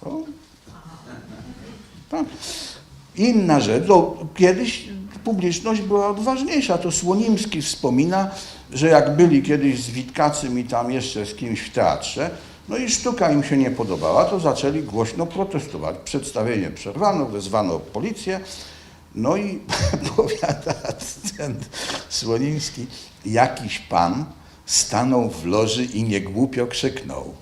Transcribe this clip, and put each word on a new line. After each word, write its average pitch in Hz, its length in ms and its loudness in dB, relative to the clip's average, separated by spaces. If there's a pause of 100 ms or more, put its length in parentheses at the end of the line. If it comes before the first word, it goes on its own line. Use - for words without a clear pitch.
O. - 60 -10 (2000)
Tak. 311 140 -2 (880)
Inna 196 440 4
rzecz, 110 280 2
no, 175 280 8 (200)
kiedyś 185 520 4 (360)
publiczność 202 580 0
była 202 280 2
odważniejsza. 262 680 0
To 170 140 -2
Słonimski 190 720 2
wspomina, 165 720 2 (420)
że 135 140 2
jak 147 280 8
byli 151 280 8
kiedyś 135 400 2
z 117 60 -8
Witkacym 127 720 -2
i 123 40 -2
tam 120 280 -2
jeszcze 113 340 -4
z - 100 -10
kimś 113 260 -4
w - 120 -12
teatrze, 117 560 0 (400)
no 214 80 -4
i 247 120 -4
sztuka 226 420 2
im 143 120 4
się 143 140 2
nie 131 140 4
podobała, 92 540 2
to 185 140 0
zaczęli 147 440 0
głośno 113 420 -2
protestować. 139 800 -6
Przedstawienie 107 680 -2
przerwano, 165 540 0
wezwano 98 540 -2
policję, 185 600 -6 (760)
no 131 220 0
i 202 220 -4 (200)
<laughs> - 360 0
powiada - 580 0 (640)
ten 143 180 -6 (540)
Słonimski: 123 800 -2 (380)
"Jakiś 113 540 0
pan 90 460 2 (400)
stanął 120 640 2
w 80 160 -10
loży 110 400 2
i 110 180 -2
niegłupio 110 640 0
krzyknął 67 760 -4